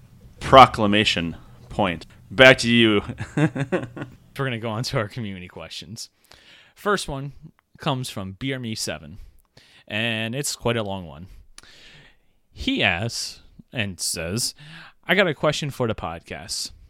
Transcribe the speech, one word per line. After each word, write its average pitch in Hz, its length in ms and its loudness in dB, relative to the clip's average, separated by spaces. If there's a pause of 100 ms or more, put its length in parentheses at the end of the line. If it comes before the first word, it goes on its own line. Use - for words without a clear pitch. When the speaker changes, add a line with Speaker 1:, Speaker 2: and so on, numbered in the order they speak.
(400)
Speaker 1:
proclamation 104 960 6 (320)
point. 90 380 -2 (240)
Back 131 280 8
to 120 120 0
you. 113 320 6 (180)
<laughs> - 160 -8
Speaker 2:
We're 139 1080 -4
gonna 123 140 -4
go 113 120 -6
on 110 140 -4
to - 140 -2
our 104 100 -2
community 98 400 -10
questions. 82 640 -16 (640)
First - 340 -2
one 139 240 -8 (460)
comes 131 320 -4
from 95 220 -10
Beer 131 260 -8
Me 113 160 -8
seven, 80 440 -10 (680)
and 113 480 -4
it's 147 220 -6
quite 117 200 -2
a 113 60 -2
long 98 240 -6
one. 76 200 -16 (1300)
He 262 300 -4
asks 104 580 -2 (320)
and 101 280 -6
says, 92 540 -4 (520)
"I - 80 2
got 190 140 4
a 147 60 -2
question 151 360 -2
for 127 160 -2
the 107 80 -2
podcast. 85 760 -10 (200)